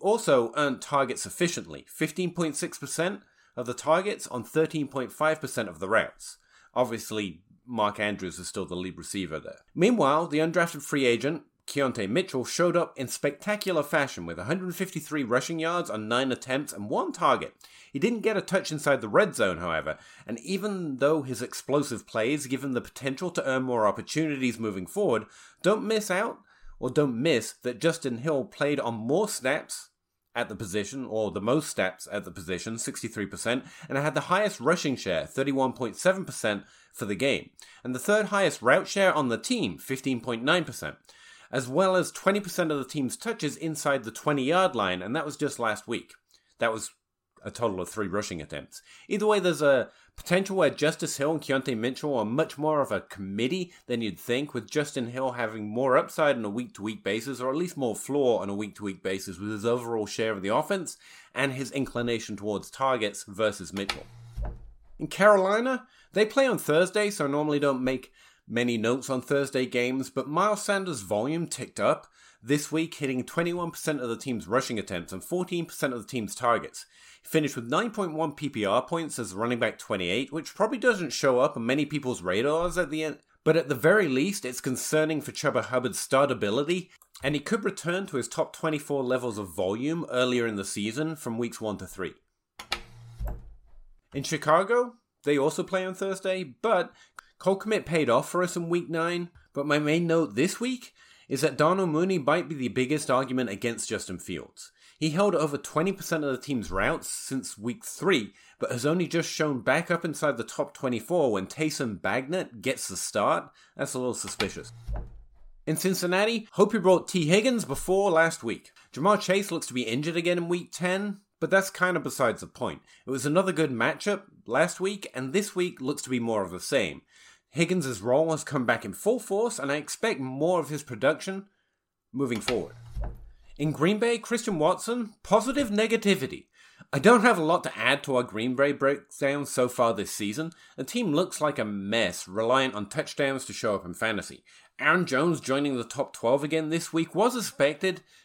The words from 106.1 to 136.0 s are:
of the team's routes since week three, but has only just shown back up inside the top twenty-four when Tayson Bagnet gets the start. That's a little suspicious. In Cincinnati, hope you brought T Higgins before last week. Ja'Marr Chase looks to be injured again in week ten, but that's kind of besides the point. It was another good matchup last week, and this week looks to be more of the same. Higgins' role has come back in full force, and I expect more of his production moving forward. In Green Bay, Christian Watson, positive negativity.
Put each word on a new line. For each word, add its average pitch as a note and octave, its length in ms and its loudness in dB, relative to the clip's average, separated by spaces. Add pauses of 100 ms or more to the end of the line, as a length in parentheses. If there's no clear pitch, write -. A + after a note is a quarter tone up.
of C#3 80 0
the B2+ 60 0
team's A#2+ 320 -4
routes G#2+ 380 0
since - 500 -6
week A2 280 -6
three, C#3+ 480 0 (260)
but - 120 -2
has A#2+ 140 -4
only E3+ 220 2
just E3 240 -2
shown D3 300 0
back D3 280 2
up E3+ 140 0
inside D3 340 -2
the A2+ 60 -6
top - 300 -6
twenty-four C3 580 0
when F#2+ 160 0
Tayson C#3+ 540 -4
Bagnet B2+ 600 -2
gets B2 280 -4
the F#2 80 -8
start. A#2+ 520 0 (280)
That's C#3 160 -4
a C3 40 -4
little B2+ 160 0
suspicious. G2 600 -6 (920)
In D#3+ 120 0
Cincinnati, F#3+ 760 2
hope G#3 220 4
you A3 80 2
brought F3+ 260 6
T E3+ 200 2
Higgins G#3+ 360 4
before F#3 480 2
last E3 320 4
week. A2 280 -4 (220)
Ja'Marr G3 280 4
Chase G3+ 300 0
looks E3 160 -4
to B2+ 60 -12
be B2 100 0
injured D3 340 -2
again F3 200 2
in E3+ 120 -2
week F3 220 -2
ten, F#3+ 500 -2 (180)
but D#3 100 0
that's F#3+ 220 4
kind F#3 260 0
of D3 60 -2
besides B2+ 380 0
the F2 60 -12
point. E2+ 340 -6 (260)
It - 20 -8
was B2+ 160 -4
another F#3 280 4
good D3+ 180 0
matchup C#3 520 0 (220)
last D3+ 340 2
week, G3 360 -4
and C3 180 -4
this G#3 220 0
week F3+ 260 -2
looks D3 220 -4
to - 60 -14
be B2+ 100 2
more A2+ 240 0
of F2 80 -6
the F2 80 -8
same. E2+ 420 0 (520)
Higgins' D3+ 480 0
role C#3 300 4
has D3+ 140 -2
come C3+ 200 -2
back A2+ 200 2
in G2 80 -6
full A#3 260 0
force, G#3 400 -2
and C#3 120 -2
I C#3+ 40 2
expect D3+ 460 -2
more D3 400 2
of C3+ 80 -6
his D3 140 -6
production D3+ 640 0 (640)
moving A#2+ 260 0
forward. G2 360 -2 (800)
In D3 160 -2
Green F3 260 2
Bay, A#3 180 2
Christian A3+ 400 -2
Watson, G#3 640 0
positive A3+ 480 2
negativity. G3+ 760 2 (480)